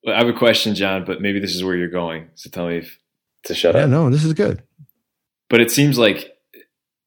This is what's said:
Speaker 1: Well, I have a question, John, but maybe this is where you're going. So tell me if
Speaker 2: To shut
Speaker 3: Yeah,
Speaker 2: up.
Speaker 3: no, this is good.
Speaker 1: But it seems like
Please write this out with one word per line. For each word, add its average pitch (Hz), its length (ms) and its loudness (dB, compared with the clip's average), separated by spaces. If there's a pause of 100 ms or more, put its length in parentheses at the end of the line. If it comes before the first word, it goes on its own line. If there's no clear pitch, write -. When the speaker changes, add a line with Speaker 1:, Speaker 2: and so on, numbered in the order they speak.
Speaker 1:
Well, 107 120 -2
I - 20 2
have 120 100 4
a 120 80 0
question, 110 380 2
John, 95 300 -2
but 87 160 -6
maybe 101 180 -2
this 95 160 -6
is 90 80 -6
where 92 140 -4
you're 87 120 -4
going. 82 460 -8
So - 160 -20
tell 87 160 -8
me 85 120 -4
if - 200 -14 (460)
Speaker 2:
To - 100 -8
shut - 200 2
Speaker 3:
Yeah, 143 100 4
Speaker 2:
up. 139 60 2
Speaker 3:
no, 143 200 2
this 151 140 2
is 160 100 0
good. - 280 -2 (880)
Speaker 1:
But 117 120 4
it 117 100 2
seems 143 280 2
like - 380 0 (720)